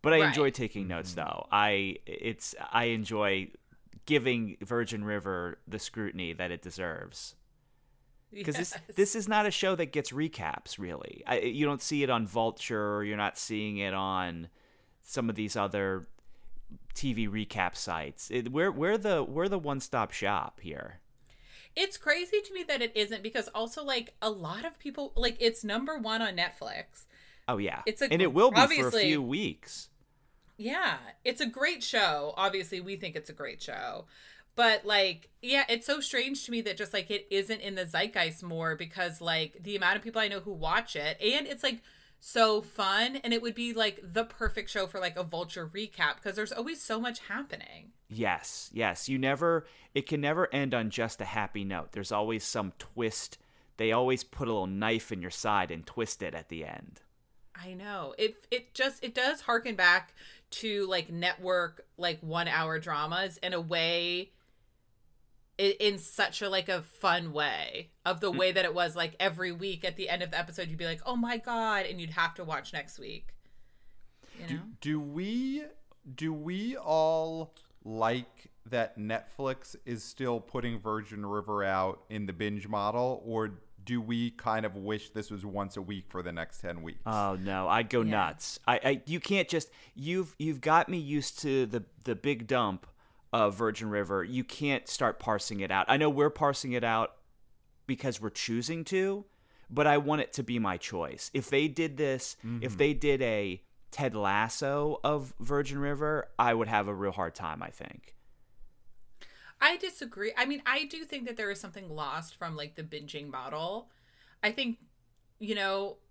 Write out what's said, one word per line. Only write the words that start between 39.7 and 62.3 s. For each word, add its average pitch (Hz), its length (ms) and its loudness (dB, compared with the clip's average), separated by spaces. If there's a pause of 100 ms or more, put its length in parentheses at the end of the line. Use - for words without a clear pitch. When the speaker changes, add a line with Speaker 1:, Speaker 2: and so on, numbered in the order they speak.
Speaker 2:
amount 190 200 4
of 208 40 -4
people 226 180 -4
I 214 80 4
know 196 120 -2
who 190 120 -8
watch 170 440 0
it, 151 260 0
and 262 240 2
it's, 277 160 -6
like, 247 220 0 (360)
so 220 440 4
fun, 214 540 2
and 240 180 0
it 233 80 2
would 233 120 -2
be, 240 160 -2
like, 214 320 0
the 185 220 0
perfect 220 460 -2
show 190 160 0
for, 190 120 -8
like, 175 160 -2
a 180 80 -2
Vulture 170 440 -4
recap, 180 560 0
'cause 190 120 -2
there's 214 160 -2
always 285 300 -6
so 220 180 -2
much 233 280 -4
happening. - 640 -10 (160)
Speaker 1:
Yes, 107 640 0
yes. 98 340 0
You 135 120 0
never, 151 480 4 (260)
it 139 140 0
can 151 120 0
never 151 340 2
end 135 200 2
on 113 160 2
just 110 320 -2
a 101 40 -4
happy 101 380 -2
note. 92 280 -4
There's 101 200 -6
always 107 320 0
some 98 360 -2
twist. - 580 -4 (400)
They 110 140 4
always 127 320 4
put - 240 -4
a 117 40 0
little 101 160 2
knife 110 440 0
in 98 100 -4
your 90 100 -6
side 101 400 2
and 82 140 -8
twist - 380 -4
it 82 100 -4
at 80 160 -10
the 80 160 -8
end. - 360 -14 (540)
Speaker 2:
I 185 180 -12
know. 185 460 -8
It, 220 320 2
it 247 240 -4
just, 269 280 0
it 233 120 -6
does 262 260 2
harken 233 340 0
back 180 380 6 (360)
to, 202 380 -2
like, 175 240 0
network, 175 760 0 (120)
like, 175 240 0
one-hour 160 580 0